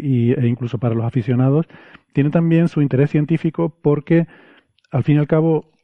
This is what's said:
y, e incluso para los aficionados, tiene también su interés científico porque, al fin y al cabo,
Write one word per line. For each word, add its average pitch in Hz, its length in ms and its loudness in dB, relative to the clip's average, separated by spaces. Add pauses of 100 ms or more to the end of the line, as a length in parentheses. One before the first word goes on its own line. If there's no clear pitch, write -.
y, 120 280 0
e 131 140 -2
incluso 120 320 -4
para 117 160 -2
los 117 100 -2
aficionados, 131 640 0 (460)
tiene 143 180 0
también 165 380 2
su - 140 -2
interés 135 280 0
científico 160 720 -2
porque, 156 440 0 (640)
al 123 140 -2
fin 147 120 2
y - 20 2
al 147 80 0
cabo, 160 440 0 (140)